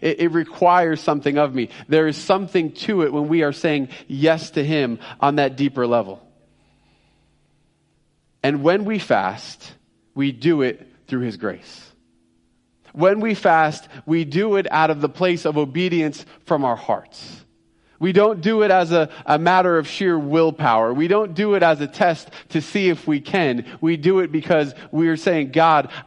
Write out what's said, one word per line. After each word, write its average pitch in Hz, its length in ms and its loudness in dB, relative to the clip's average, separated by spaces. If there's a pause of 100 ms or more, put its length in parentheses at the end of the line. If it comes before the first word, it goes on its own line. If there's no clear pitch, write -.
It, 160 200 -2
it 170 80 2
requires 165 720 2
something 147 360 -2
of 143 160 0
me." 123 140 -2 (220)
There 156 180 4
is 143 80 -2
something 180 560 -2
to 202 300 -2
it 143 100 0
when 147 160 -2
we 160 160 2
are 147 80 0
saying 143 380 -2 (180)
yes 160 440 0
to 147 120 -2
him 139 360 -2 (200)
on 143 160 2
that 135 220 0
deeper 135 280 0
level. 113 400 -2 (2250)
And 143 220 -2
when 190 220 2
we 214 140 -4
fast, - 720 -4 (420)
we 139 160 -2
do 143 300 0
it 127 260 -2 (200)
through 127 160 -4
his 110 120 -6
grace. 92 520 -10 (1040)
When 190 280 2
we 220 160 -2
fast, 160 520 2 (200)
we 160 180 0
do 196 300 0
it 196 160 0
out 156 180 2
of 151 100 -2
the 147 80 0
place 175 380 -2
of 151 140 0
obedience 156 680 -2 (200)
from 143 200 0
our 120 100 0
hearts. - 680 -8 (540)
We 180 140 0
don't 202 280 0
do 214 220 0
it 202 80 2
as 180 200 2
a, 160 180 2 (180)
a 151 100 2
matter 175 400 2
of 147 100 -2
sheer 180 300 -2
willpower. 143 760 2
We 147 160 -2
don't 196 280 0
do 202 180 0
it 190 80 2
as 160 200 4
a 147 60 -4
test 170 440 -2 (180)
to 156 120 -2
see 190 280 -2
if 160 160 -2
we 147 160 -2
can. 135 460 -2 (120)
We 165 160 0
do 180 260 2
it 160 100 -4
because 151 420 0 (180)
we 160 180 0
are 160 80 0
saying, 156 340 -2
"God, 156 400 4 (160)